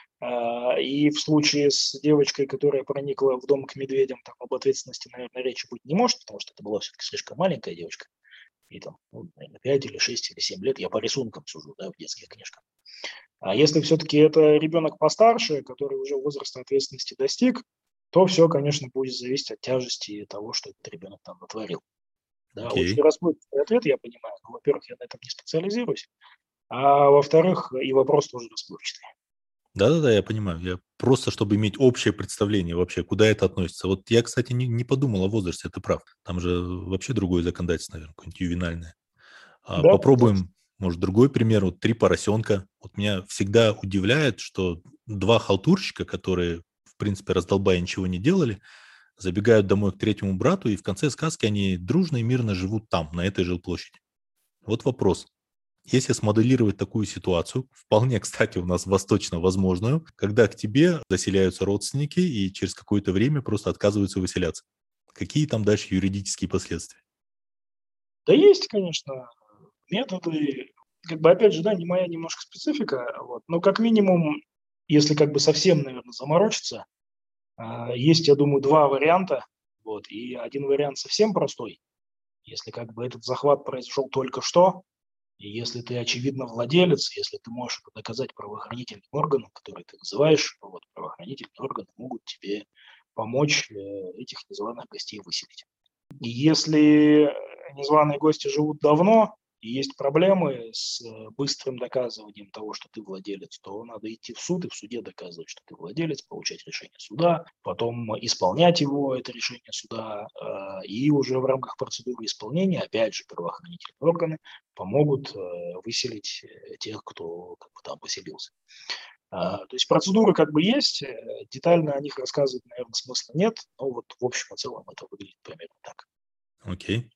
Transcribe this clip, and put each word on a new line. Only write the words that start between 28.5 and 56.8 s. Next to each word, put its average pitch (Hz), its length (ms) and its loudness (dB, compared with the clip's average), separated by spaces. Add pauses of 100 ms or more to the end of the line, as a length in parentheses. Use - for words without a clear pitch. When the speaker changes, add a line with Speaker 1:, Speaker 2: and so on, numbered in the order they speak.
Speaker 1:
расплывчатый. - 520 -14 (720)
Speaker 2:
Да-да-да, 143 360 4
я 98 120 4
понимаю. 104 360 -4
Я 90 200 -6 (180)
просто, - 340 2
чтобы 104 240 0
иметь 104 220 0
общее 123 360 4
представление 98 640 -2
вообще, - 280 -2
куда 107 240 4
это 104 180 2
относится. 92 420 -4
Вот 95 220 -4
я, 117 140 4
кстати, 123 300 -4
не, 123 140 -2
не 120 160 -2
подумал 127 420 0
о - 20 0
возрасте, 92 420 -4
ты - 120 -12
прав. - 200 -2 (220)
Там 87 160 -8
же 87 240 -2
вообще 92 500 -6
другое 90 300 0
законодательство, 85 500 -4
наверное, 80 220 -18
какое-нибудь - 260 -20
ювенальное. 87 540 -6 (680)
А, 92 200 -2
Speaker 1:
Да, 160 80 8
Speaker 2:
попробуем, 120 460 6
Speaker 1:
точно. 90 100 -2 (320)
Speaker 2:
может, 87 200 -2
другой 98 320 6
пример. 110 340 2
Вот 90 160 -4
три 113 120 0
поросёнка. 101 760 0 (140)
Вот - 160 -16
меня 101 320 -2
всегда 107 440 4
удивляет, 104 680 0
что 90 400 -4 (260)
два 107 320 2
халтурщика, - 640 0
которые, 87 580 -4 (220)
в - 120 -20
принципе, 98 360 -4
раздолбая 92 480 2
ничего 92 260 -4
не 90 120 -4
делали, 131 420 0 (560)
забегают 101 500 4
домой 98 260 2
к - 60 -20
третьему 101 380 -2
брату, 156 320 0
и 101 80 0
в - 60 -18
конце 107 280 -2
сказки - 340 -4
они 98 320 0
дружно 143 400 0
и 113 60 -2
мирно 117 320 0
живут 98 340 -4
там, 82 240 -2
на 87 120 -2
этой 95 200 0
жилплощади. 87 540 -6 (640)
Вот 110 200 -4
вопрос. 104 420 0 (580)
Если - 280 0
смоделировать 110 640 2
такую 104 300 -4